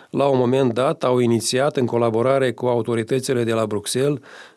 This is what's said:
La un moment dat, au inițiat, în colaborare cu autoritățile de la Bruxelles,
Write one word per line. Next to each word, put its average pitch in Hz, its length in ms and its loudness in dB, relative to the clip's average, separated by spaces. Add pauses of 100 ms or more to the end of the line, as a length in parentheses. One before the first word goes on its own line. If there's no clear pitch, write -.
(100)
La 135 160 0
un 139 120 2
moment 127 360 2
dat, 135 300 -2
au 127 140 2
inițiat, 123 580 0
în 123 100 0
colaborare 117 680 0
cu 120 140 -6
autoritățile 120 760 0
de 113 80 0
la 113 140 0
Bruxelles, 123 520 -2 (380)